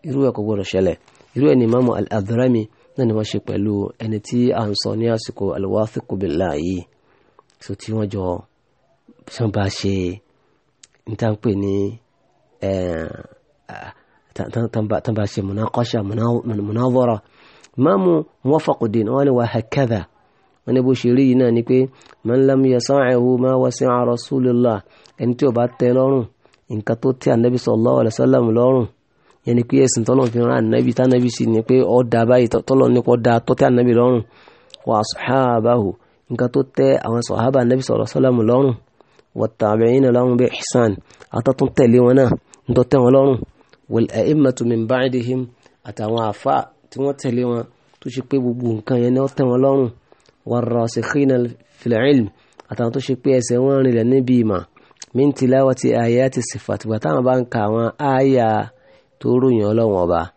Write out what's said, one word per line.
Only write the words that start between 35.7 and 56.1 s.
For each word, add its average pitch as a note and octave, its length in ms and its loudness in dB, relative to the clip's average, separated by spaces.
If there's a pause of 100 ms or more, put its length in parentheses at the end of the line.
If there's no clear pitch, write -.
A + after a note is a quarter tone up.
Nǹkan B2 180 -2
tó C#3 160 -2
tẹ́ C3+ 260 0 (100)
àwọn A#2 220 -4
sàhábà A#2+ 380 0
Ànábì C3 220 2
sallallahu A2 260 -2
alaihi - 80 -6
wasallam C3 220 2
lọ́rùn. B2 360 2 (640)
"والتابعين A2+ 680 2
لهم B2 300 2
بإحسان." A#2+ 560 0 (360)
Àwọn - 160 -6
tó C3+ 100 2
tún C3+ 160 0
tẹ̀lé B2 300 4
wọn B2 180 6
náà, C3 140 4 (340)
ń - 100 -4
tó B2 80 4
tẹ́ C3+ 180 2
wọn B2 120 4
lọ́rùn. C3+ 260 4 (460)
"والأئمة B2 760 0
من A#2 240 -2
بعدهم." B2+ 580 -2 (400)
Àtàwọn A2 420 -6
àfà B2 340 -2 (280)
tí - 140 -20
wọ́n C#3 160 -4
tẹ̀lé B2 300 -4
wọn, A#2+ 180 -4 (340)
tó - 120 -16
ṣe B2+ 140 -10
pé C3+ 160 -4
gbogbo B2 300 -4
nǹkan A2+ 300 -2
yẹn A#2+ 140 2
ni B2+ 80 0
ó C3+ 60 0
tẹ́ C3+ 200 -2
wọn B2 140 0
lọ́rùn. C3+ 280 2 (520)
"والراسخين A#2+ 880 -2 (380)
في - 180 -14
العلم." A#2+ 400 2 (380)
Àtàwọn A#2 260 -4
tó C3+ 100 -4
ṣe B2+ 160 -4
pé - 140 -2
ẹsẹ̀ A#2+ 280 0
wọn C3+ 220 2
rinlẹ̀ A#2+ 240 2
níbi B2+ 320 2
ìmọ̀. G#2+ 240 0 (480)
"من C3+ 220 2
تلاوة C3 520 2 (120)
آيات A#2 420 0